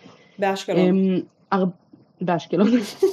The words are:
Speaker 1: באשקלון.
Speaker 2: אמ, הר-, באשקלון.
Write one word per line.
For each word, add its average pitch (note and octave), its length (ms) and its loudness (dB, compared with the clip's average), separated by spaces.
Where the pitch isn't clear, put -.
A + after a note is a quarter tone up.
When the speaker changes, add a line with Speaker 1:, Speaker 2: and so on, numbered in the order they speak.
Speaker 1:
באשקלון. G3 500 -2
Speaker 2:
אמ, F#3+ 320 2
הר-, F#3+ 120 2
באשקלון. F3+ 500 0